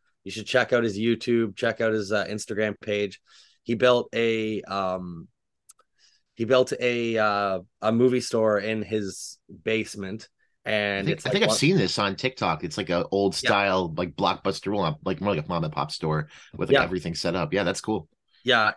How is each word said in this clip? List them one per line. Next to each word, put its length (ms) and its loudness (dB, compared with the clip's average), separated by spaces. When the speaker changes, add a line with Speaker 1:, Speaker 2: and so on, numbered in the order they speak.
Speaker 1:
You 80 -12
should 140 -10
check 280 2
out 100 4
his 160 -2
YouTube, 560 0
check 240 -2
out 140 2
his, 180 -2
uh, 140 0
Instagram 560 -4
page. 400 -4
He 120 -2
built 380 4
a, 500 0
um, 640 -6
he 80 -2
built 340 4
a, 400 0
uh, 420 2
a 120 2
movie 260 4
store 400 2
in 220 -2
his 560 -6
basement, 640 -4
and 100 0
Speaker 2:
I 80 -2
think, 120 0
Speaker 1:
it's 80 -10
Speaker 2:
I 40 -2
Speaker 1:
like 20 0
Speaker 2:
think 120 2
I've 80 2
Speaker 1:
one 60 2
Speaker 2:
seen 200 4
this 200 2
on 200 0
TikTok. 480 -2
It's 100 -6
like 140 -4
a 200 0
old 260 2
Speaker 1:
Yeah. 120 -2
Speaker 2:
style, 480 2
like, 220 -4
Blockbuster, 580 -2
well, 300 -2
like, 160 -4
more 120 0
like 120 -2
a 20 -18
mom 160 -2
and 80 -4
pop 200 -4
store 360 -2
with, 140 -4
like, 60 4
Speaker 1:
Yeah. 100 6
Speaker 2:
everything 320 -4
set 220 -2
up. 160 -2
Yeah, 100 2
that's 160 -2
cool. 300 -6
Speaker 1:
Yeah, 340 2